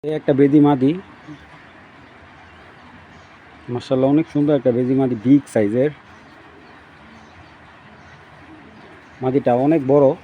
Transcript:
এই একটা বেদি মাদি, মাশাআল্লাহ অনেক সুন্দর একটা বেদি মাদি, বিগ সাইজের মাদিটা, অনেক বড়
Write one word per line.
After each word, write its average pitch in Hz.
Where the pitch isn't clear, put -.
এই 156
একটা 151
বেদি 143
মাদি, 139
মাশাআল্লাহ 131
অনেক 160
সুন্দর 147
একটা 127
বেদি 127
মাদি, 127
বিগ 139
সাইজের 117
মাদিটা, 131
অনেক 156
বড় 143